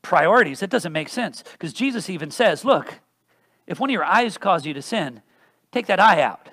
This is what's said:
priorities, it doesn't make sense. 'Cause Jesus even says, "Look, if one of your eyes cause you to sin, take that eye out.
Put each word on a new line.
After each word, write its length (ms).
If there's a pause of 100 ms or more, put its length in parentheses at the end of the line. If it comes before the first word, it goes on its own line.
priorities, 600
it 80
doesn't 220
make 160
sense. 360 (140)
'Cause 140
Jesus 360
even 220
says, 340
"Look, 360 (640)
if 120
one 120
of 20
your 120
eyes 340
cause 260
you 100
to 60
sin, 420 (480)
take 160
that 140
eye 220
out. 300